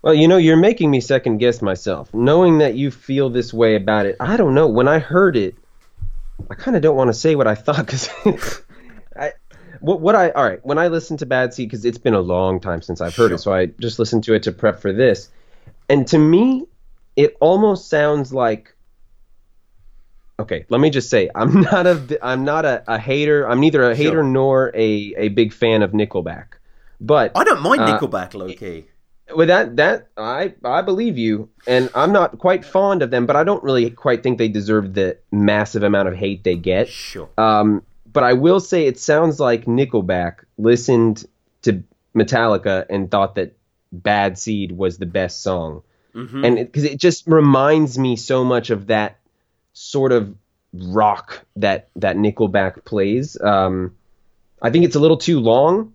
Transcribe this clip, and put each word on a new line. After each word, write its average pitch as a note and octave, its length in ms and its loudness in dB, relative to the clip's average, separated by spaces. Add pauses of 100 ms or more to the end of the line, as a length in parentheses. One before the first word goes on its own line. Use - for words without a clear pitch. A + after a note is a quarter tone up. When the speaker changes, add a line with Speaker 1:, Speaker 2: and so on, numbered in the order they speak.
Speaker 1:
Well, D#3 140 2
you D#3 120 6
know, F#3 100 6
you're D#3+ 200 6
making F#3 320 4
me C3+ 100 2
second A#2+ 380 0
guess A#2+ 240 0
myself. F#2 520 -4
Knowing D#3 440 4
that C3+ 180 2
you C3+ 140 -4
feel C3+ 400 -4
this A#2 240 -4
way A2+ 220 4
about G#2 300 0
it, G2 140 -2
I F3 160 -2
don't D#3+ 200 2
know. D#3 120 4
When B2 200 2
I D#3 120 4
heard F3 380 0
it, G2 180 -2 (920)
I - 60 -12
kinda A#3+ 240 -2
don't D3 160 4
wanna B2+ 180 2
say D#3 220 0
what C3 120 2
I G#2+ 80 2
thought, C#3 320 -2
'cause - 220 -6 (160)
<laughs> - 360 -2 (540)
I, D3 180 -8 (460)
what, D#3+ 220 -2
what G3+ 140 4
I, F3+ 160 4
all C#3 120 0
right, F#2+ 220 -2
when C#3+ 140 0
I F3 80 2
listened D#3+ 320 -4
to D3 80 -6
Bad B2+ 260 0
Seed, A#2 160 -8
'cause A2+ 160 -10
it's A#2 140 -2
been A2+ 160 2
a G2 40 2
long F2+ 400 0
time E2+ 220 -6
since - 180 -10
I've E2+ 160 -8
heard A#2 140 4
Speaker 2:
Sure. F2 60 -2
Speaker 1:
it, E2+ 40 -8
so G2 140 -2
I F#2 140 0
just A2+ 320 -10
listened A2 260 -2
to A2 80 0
it G#2+ 100 0
to G#2+ 80 -4
prep G#2 280 -2
for G2 120 -4
this. A2+ 380 0 (580)
And C3+ 200 2
to E3 100 2
me, A3+ 480 4 (500)
it D3 240 2
almost F#3+ 500 2
sounds D3 440 0
like, A#2 400 -4 (1700)
okay, E2+ 300 -8
let A#2+ 120 2
me D#3 80 4
just C#3 220 -4
say, G#2 240 2
I'm D3 260 2
<laughs> - 100 2
not F3+ 140 2
a, D3+ 380 0
I'm C3 200 -4
not D3+ 220 -2
a, B2+ 220 -2
a A2+ 100 -4
hater. C#3+ 500 0
I'm A#2+ 120 0
neither D3 320 4
a A2+ 40 0
Speaker 2:
Sure. D3 100 -2
Speaker 1:
hater D#3 180 2
nor C3 500 2
a, G#2 420 -2
a G#2+ 140 -2
big G#2+ 240 0
fan A2+ 300 2
of F#2+ 80 -2
Nickelback. F#2 540 -4 (540)
But A#2+ 360 2
Speaker 2:
I - 80 2
don't - 180 0
mind A#3 200 2
Speaker 1:
uh, A2 180 0
Speaker 2:
Nickelback, F#2 340 -6
low-key. F#2 520 -14 (500)
Speaker 1:
With D#3+ 120 2
that, F3 300 2
that - 400 0
I, B2+ 360 -8 (100)
I C#3 180 -2
believe G3 360 -4
you, A2 320 -4 (160)
and B2+ 300 0
I'm D#3 160 2
not F#3 260 2
quite F#3 280 0
fond F#3+ 360 0
of B2 100 -2
them, B2 140 0
but C#3 120 0
I D#3 80 2
don't - 180 -2
really B2 260 0
quite A#2+ 340 -2
think B2+ 140 0
they A2+ 120 0
deserve G#2 440 -2
the F#2+ 240 -2 (140)
massive G#2 520 0
amount G2 260 2
of F2+ 60 -6
hate G2 280 -6
they F2+ 140 0
get. F#2 320 -2
Speaker 2:
Sure. - 480 -16
Speaker 1:
Um, G#2+ 440 2 (300)
but C#3 120 0
I B2 100 2
will E3 260 2
say F3 280 -2
it B2+ 120 -4
sounds D3+ 400 0
like A#2 260 0
Nickelback G2 720 -2 (180)
listened A#2 680 2 (380)
to G2 200 0 (320)
Metallica A2 760 0
and G2 200 -6
thought G2 260 -2
that F#2 200 -6 (380)
Bad G2 440 -2
Seed G2+ 360 -6
was F2+ 240 -4
the F#2+ 80 -8
best F2 360 -6
song. E2+ 400 -6 (320)
Speaker 2:
Mm-hmm. B2 320 -10
Speaker 1:
And A#2+ 140 2
it, B2 140 -10
'cause D3 100 -2
it C#3+ 160 -6
just - 260 0
reminds D3 720 4
me B2+ 200 -2
so B2+ 260 -2
much A#2+ 260 -2
of G2+ 180 -4
that G#2+ 300 -2 (540)
sort C3+ 400 -4
of G2+ 240 0 (380)
rock G2 720 -4 (100)
that, G2+ 400 -4
that F#2 220 -2
Nickelback G#2 680 -2
plays. G#2+ 560 -4
Um, F#2+ 560 -2 (640)
I A#2 100 -2
think E3+ 120 4
it's D#3+ 140 0
a - 20 2
little D#3+ 180 4
too D#3+ 220 0
long D3+ 560 2